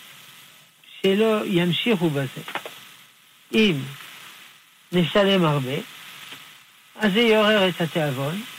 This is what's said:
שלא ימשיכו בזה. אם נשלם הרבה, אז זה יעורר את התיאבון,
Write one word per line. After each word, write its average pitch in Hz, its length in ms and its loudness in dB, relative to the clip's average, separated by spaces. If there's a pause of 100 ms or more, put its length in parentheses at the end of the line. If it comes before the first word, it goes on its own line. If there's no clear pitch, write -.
(1000)
שלא 214 440 2
ימשיכו 175 640 0
בזה. 139 320 -4 (1120)
אם 214 220 4 (1160)
נשלם 185 540 4
הרבה, 143 300 0 (1200)
אז 214 180 0
זה 214 60 2
יעורר 214 500 4
את 175 120 -4
התיאבון, 151 600 -2 (180)